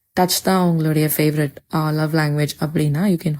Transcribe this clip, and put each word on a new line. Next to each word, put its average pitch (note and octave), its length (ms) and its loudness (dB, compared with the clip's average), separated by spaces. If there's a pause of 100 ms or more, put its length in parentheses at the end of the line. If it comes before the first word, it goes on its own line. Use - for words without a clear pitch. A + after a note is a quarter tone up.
(200)
touch F3+ 240 0
தான் F#3 240 2
உங்களுடைய D#3 500 2
ஃபேவரட், D3+ 380 0 (180)
ஆ, D#3 160 0
லவ் D#3 260 0
லாங்குவேஜ் D3 440 0
அப்படின்னா, D3+ 460 0
you F#3 120 2
can D#3+ 220 -4